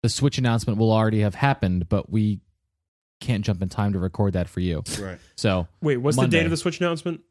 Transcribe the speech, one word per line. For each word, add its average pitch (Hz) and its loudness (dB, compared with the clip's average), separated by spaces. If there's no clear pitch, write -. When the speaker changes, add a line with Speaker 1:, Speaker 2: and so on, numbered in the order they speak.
Speaker 1:
the 117 2
Switch - 0
announcement 117 0
will 110 4
already 110 4
have 104 0
happened, 92 0
but - -2
we 107 0
can't 104 -2
jump 95 -2
in 95 -2
time 101 -2
to 95 -2
record 95 0
that 90 -2
for - -8
you. 87 -2
Speaker 2:
Right. 92 -10
Speaker 1:
So 92 0
Speaker 3:
Wait, 147 0
what's 123 0
the 131 4
date 147 2
Speaker 1:
Monday. 160 2
Speaker 3:
of 165 0
the 160 0
Switch - -4
announcement? 170 -4